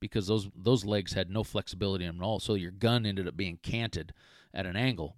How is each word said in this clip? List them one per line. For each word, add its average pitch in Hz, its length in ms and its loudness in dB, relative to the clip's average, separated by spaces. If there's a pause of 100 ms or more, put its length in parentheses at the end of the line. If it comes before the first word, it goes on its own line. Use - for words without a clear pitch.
because 98 260 -2
those, 101 260 2
those 104 300 4
legs 101 300 0
had 92 160 0
no 104 160 0
flexibility 95 580 -2
in 87 60 -2
them 85 120 -6
at 92 40 -2
all. 107 160 0
So 107 140 2
your 90 160 -2
gun 113 340 4
ended 98 200 0
up 80 120 -4
being 87 260 -2
canted 110 500 -2 (400)
at 95 120 -4
an 90 100 -4
angle. 107 420 0